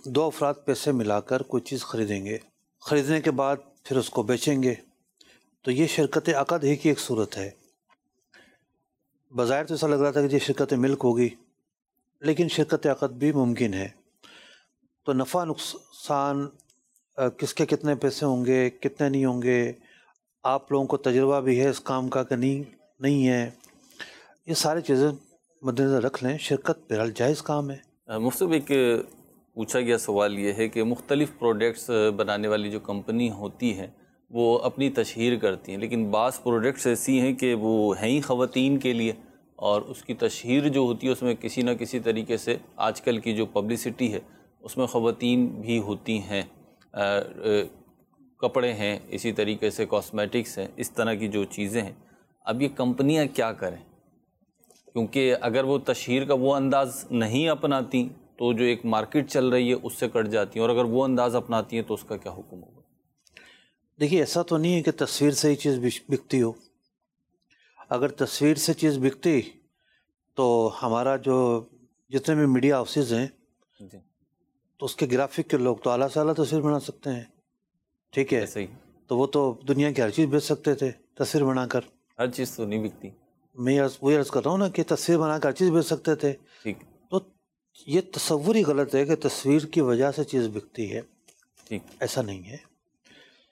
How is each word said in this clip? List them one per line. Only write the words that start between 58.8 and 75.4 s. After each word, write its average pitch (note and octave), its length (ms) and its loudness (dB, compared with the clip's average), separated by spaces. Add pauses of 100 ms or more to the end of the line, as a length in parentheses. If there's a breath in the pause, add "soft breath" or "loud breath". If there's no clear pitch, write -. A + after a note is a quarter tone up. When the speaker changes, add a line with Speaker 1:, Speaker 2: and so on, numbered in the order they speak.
Speaker 2:
market A2+ 440 0
چل C3 200 2
رہی B2 200 4
ہے B2+ 140 2
اس A#2 100 -8
سے A#2+ 160 -2
کٹ A2 180 0
جاتی G#2 320 -2
ہیں، A2+ 80 2
اور A#2+ 80 2
اگر B2 80 4
وہ A#2+ 200 2
انداز B2 320 2
اپناتی A2+ 400 -2
ہیں A2+ 80 -2
تو A2 100 -4
اس G2+ 100 -6
کا G#2 140 -10
کیا F#2+ 140 -12
حکم F#2 320 -18
ہوگا؟ - 200 -20 (1160 soft breath)
Speaker 1:
دیکھیے، D3+ 200 2
ایسا D#3 220 0
تو E3+ 160 0
نہیں E3+ 180 2
ہے E3 60 2
کہ D#3+ 160 0
تصویر C#3+ 340 0
سے D3 180 2
ہی C#3+ 60 4
چیز C3+ 240 0
بک-، A#2+ 300 -4
بکتی B2 320 0
ہو۔ A2+ 100 2 (1400 soft breath)
اگر B2+ 200 0
تصویر D3 460 0
سے D#3 180 0
چیز D3+ 240 0
بکتی C3+ 440 2 (920)
تو A#2 360 4 (120)
ہمارا B2 320 2
جو B2+ 480 2 (460)
جتنے D#3 260 0
بھی D3+ 100 4
میڈیا C3+ 300 4
offices B2+ 380 0
ہیں B2 140 0 (520)
Speaker 2:
جی۔ G2 180 -20 (800)
Speaker 1:
تو C#3 80 -8
اس B2+ 100 -6
کے D#3 160 -2
graphic C3+ 380 0